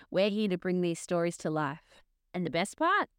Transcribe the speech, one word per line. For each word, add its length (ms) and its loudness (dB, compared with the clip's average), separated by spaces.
we're 180 4
here 180 0
to 120 0
bring 200 0
these 200 0
stories 380 0
to 120 -4
life. 540 -4
And 100 -2
the 60 -2
best 260 -2
part? 420 2